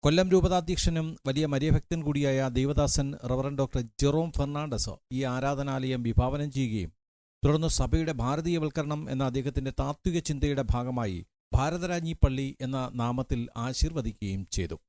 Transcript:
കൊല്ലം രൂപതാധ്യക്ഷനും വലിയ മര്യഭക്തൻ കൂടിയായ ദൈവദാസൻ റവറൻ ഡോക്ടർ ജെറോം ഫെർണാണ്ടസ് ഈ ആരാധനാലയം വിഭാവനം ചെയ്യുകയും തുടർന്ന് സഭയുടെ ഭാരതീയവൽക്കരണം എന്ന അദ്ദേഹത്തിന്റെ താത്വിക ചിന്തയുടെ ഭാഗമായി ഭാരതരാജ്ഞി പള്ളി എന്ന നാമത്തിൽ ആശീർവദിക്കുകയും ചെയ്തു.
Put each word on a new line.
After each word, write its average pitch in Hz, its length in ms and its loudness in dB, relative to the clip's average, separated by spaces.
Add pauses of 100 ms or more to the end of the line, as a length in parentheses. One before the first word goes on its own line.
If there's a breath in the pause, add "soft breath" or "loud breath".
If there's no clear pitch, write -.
കൊല്ലം 175 280 4
രൂപതാധ്യക്ഷനും 175 840 2 (100)
വലിയ 143 200 2
മര്യഭക്തൻ 156 560 0
കൂടിയായ 139 460 2
ദൈവദാസൻ 139 680 2 (160)
റവറൻ 135 280 -2
ഡോക്ടർ 131 220 0
ജെറോം 143 520 0
ഫെർണാണ്ടസ് 143 580 -2 (220)
ഈ 131 100 -2
ആരാധനാലയം 131 800 -2
വിഭാവനം 131 500 2
ചെയ്യുകയും 110 400 -2 (520)
തുടർന്ന് 156 240 4
സഭയുടെ 156 440 2
ഭാരതീയവൽക്കരണം 151 1000 -2
എന്ന 131 140 0
അദ്ദേഹത്തിന്റെ 131 540 -2
താത്വിക 147 400 0
ചിന്തയുടെ 143 520 0
ഭാഗമായി 123 560 -2 (280)
ഭാരതരാജ്ഞി 170 580 0
പള്ളി 135 480 0
എന്ന 127 340 -4
നാമത്തിൽ 120 600 -2
ആശീർവദിക്കുകയും 113 960 -2
ചെയ്തു. 82 260 -4 (100)